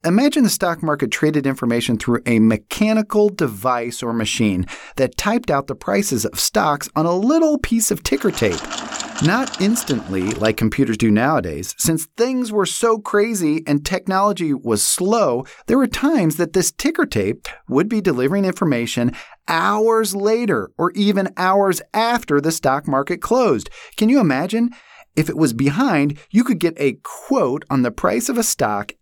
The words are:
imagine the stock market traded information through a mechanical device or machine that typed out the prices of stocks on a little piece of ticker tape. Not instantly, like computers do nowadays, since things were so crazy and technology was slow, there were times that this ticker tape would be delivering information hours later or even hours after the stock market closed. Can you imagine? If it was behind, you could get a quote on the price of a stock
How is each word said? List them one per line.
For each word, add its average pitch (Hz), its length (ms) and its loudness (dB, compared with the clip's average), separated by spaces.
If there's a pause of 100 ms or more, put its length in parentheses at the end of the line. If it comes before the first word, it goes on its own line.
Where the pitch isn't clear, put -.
imagine 262 380 2
the 208 60 4
stock 170 320 -2
market 147 300 -2
traded 151 340 0
information 120 520 0
through 117 280 0
a 117 140 2
mechanical 208 880 2
device 120 720 -2
or 117 120 -4
machine 107 520 0 (300)
that 131 220 -2
typed 220 340 -2
out 139 160 0
the 135 80 -6
prices 196 480 -2
of - 160 -6
stocks - 560 0
on 156 100 2
a 170 80 2
little 294 440 2
piece 226 340 0
of - 100 -4
ticker - 300 0
tape. 90 300 -2 (600)
Not 208 380 0
instantly, 104 680 -2
like 107 260 0
computers 113 400 0
do 113 120 2
nowadays, 104 680 0
since 160 280 -2 (120)
things 247 340 -2
were 208 140 2
so 226 340 0
crazy 202 680 0
and 147 200 0
technology 190 680 -2
was 117 300 -2
slow, 180 600 0 (220)
there 233 100 2
were 269 100 4
times 226 480 2
that 165 160 -2
this - 220 0
ticker 330 320 0
tape - 420 -4 (220)
would 156 180 2
be 214 140 -2
delivering 170 420 0
information 127 720 -2 (340)
hours 208 680 0
later 202 600 0
or 175 180 0
even 196 420 0
hours 190 440 2 (120)
after 226 480 0
the 156 100 0
stock 143 380 0
market 139 320 -2
closed. 214 480 2 (260)
Can 214 140 2
you 277 100 6
imagine? 208 520 0 (440)
If 156 140 2
it 143 80 -6
was 147 160 2
behind, 147 680 0 (100)
you 226 140 4
could 233 160 0
get 165 160 0
a 139 260 -2
quote 151 680 -2
on 135 140 2
the 120 80 0
price - 360 -2
of 233 100 -2
a 226 60 0
stock - 480 -2 (100)